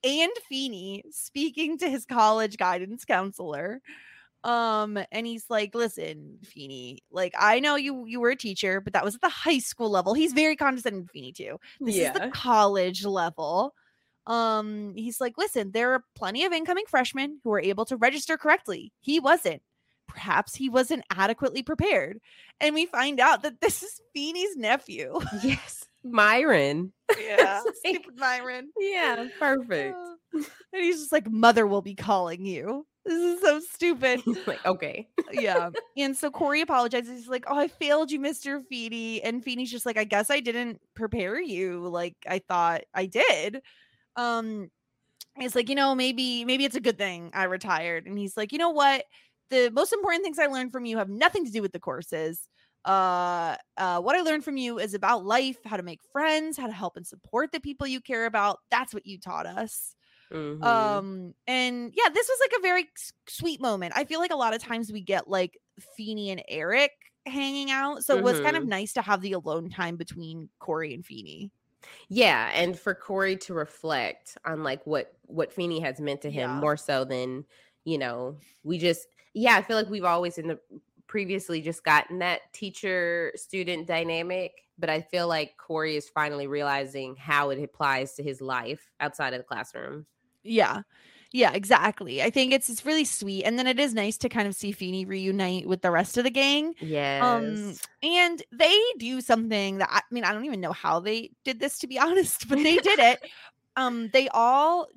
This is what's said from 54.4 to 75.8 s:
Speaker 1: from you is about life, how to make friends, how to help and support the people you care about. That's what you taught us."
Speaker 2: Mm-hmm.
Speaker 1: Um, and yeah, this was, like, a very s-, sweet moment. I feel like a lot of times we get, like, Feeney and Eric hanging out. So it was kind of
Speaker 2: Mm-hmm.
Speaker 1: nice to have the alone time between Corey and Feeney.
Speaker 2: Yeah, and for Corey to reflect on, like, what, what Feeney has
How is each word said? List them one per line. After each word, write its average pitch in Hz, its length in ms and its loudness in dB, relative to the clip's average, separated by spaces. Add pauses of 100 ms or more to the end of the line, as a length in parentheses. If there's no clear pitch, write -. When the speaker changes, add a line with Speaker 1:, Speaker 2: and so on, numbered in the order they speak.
Speaker 1:
from 285 100 -6
you 240 240 -4
is 202 140 -4
about 202 320 2
life, 247 400 2
how 214 100 -6
to 180 80 -4
make 175 160 -14 (140)
friends, 311 440 0
how 254 100 -6
to 220 60 -6
help 185 220 -6
and 185 100 -14
support 240 460 -4
the 320 80 -4
people 285 260 -8
you 262 140 -4
care 226 260 -2
about. 208 340 0 (120)
That's 247 220 0
what 208 120 -10
you 196 140 -14
taught 170 260 -8
us." 202 480 -8 (380)
Speaker 2:
Mm-hmm. 151 320 -8
Speaker 1:
Um, 202 720 0 (140)
and 247 480 -2
yeah, 415 180 6
this 466 140 2
was, 508 140 0
like, 539 180 4
a - 20 -10
very 359 200 2 (160)
s-, - 160 -16 (140)
sweet - 340 -6
moment. 196 340 -2
I 285 80 0
feel 320 160 -4
like 359 140 0
a - 20 -2
lot 233 180 0
of 220 80 -4
times 226 300 -6
we 214 80 -10
get, 185 300 -2
like, 185 280 0 (380)
Feeney 214 360 -6
and 180 180 -8
Eric 208 420 2 (340)
hanging 277 460 -4
out. 269 320 -2
So 277 140 4
it - 80 2
was 247 160 4
kind 302 160 4
of 311 60 -4
Speaker 2:
Mm-hmm. 240 60 -4
Speaker 1:
nice 202 240 -4
to 247 80 -2
have 196 200 2
the 190 100 -4
alone 170 380 -4
time 175 260 -4
between 165 540 -12 (100)
Corey 156 340 -4
and - 120 -14
Feeney. 110 440 -16 (600)
Speaker 2:
Yeah, 185 440 4
and 175 240 0
for 196 160 -2
Corey 190 440 -2
to 190 160 -12
reflect 151 880 -6
on, 156 200 -6
like, 135 220 -4
what, 147 280 -2 (140)
what 165 260 -4
Feeney 170 260 -4
has 143 220 -4